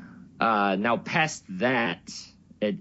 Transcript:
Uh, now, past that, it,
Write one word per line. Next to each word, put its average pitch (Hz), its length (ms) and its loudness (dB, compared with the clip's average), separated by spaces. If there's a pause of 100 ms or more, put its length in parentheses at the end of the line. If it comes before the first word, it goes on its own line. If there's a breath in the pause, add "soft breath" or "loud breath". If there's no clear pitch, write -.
(400 loud breath)
Uh, 104 380 4
now, 117 180 2
past - 520 -2
that, 107 640 -2 (480)
it, 104 200 -2